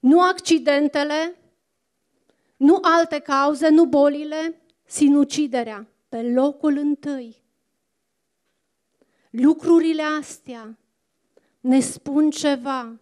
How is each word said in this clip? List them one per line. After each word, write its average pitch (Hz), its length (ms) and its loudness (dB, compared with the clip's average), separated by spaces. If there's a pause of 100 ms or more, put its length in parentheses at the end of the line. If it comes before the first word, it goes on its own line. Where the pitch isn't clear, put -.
Nu 294 200 4
accidentele, 302 1160 0 (1200)
nu 311 260 4
alte 330 360 0
cauze, 285 500 0
nu 320 160 6
bolile, 302 760 -2 (240)
sinuciderea, 269 1000 -2 (220)
pe 240 260 -6
locul 285 420 0
întâi. 285 680 -6 (1900)
Lucrurile 320 720 2 (180)
astea 226 580 -18 (840)
ne 254 200 2
spun 294 500 -2
ceva. 262 720 -6